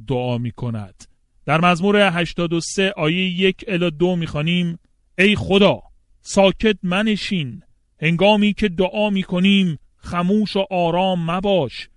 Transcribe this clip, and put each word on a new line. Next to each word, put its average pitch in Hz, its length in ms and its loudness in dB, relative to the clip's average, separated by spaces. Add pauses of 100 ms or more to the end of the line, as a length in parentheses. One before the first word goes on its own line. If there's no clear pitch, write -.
دعا 123 320 -2
می‌کند. 117 680 -8 (420)
در 151 140 0
مزمور 180 600 2
هشتاد 170 320 -4
و 165 80 0
سه 190 360 -2
آیه 175 440 -2
یک 190 280 0
الی 175 220 0
دو 175 260 0
می‌خوانیم: 170 640 -2 (400)
ای 196 180 4
خدا، 185 440 2 (400)
ساکت 196 640 2
منشین، 180 800 -4 (380)
هنگامی 202 520 4
که 214 160 -2
دعا 196 420 -2
می‌کنیم 190 680 2 (180)
خموش 185 600 -2
و 190 140 0
آرام 175 600 0
مباش، 185 680 -2